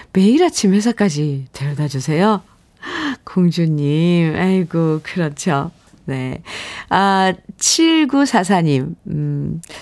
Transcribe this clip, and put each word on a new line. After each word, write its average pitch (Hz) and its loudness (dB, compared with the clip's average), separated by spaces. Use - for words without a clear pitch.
매일 220 4
아침 214 2
회사까지 151 0
데려다 147 -4
주세요. 160 0
공주님, 165 0
아이고, 165 0
그렇죠. 156 -4
네. 131 -6
아, 190 2
칠구사사님, 202 2
음, 147 -4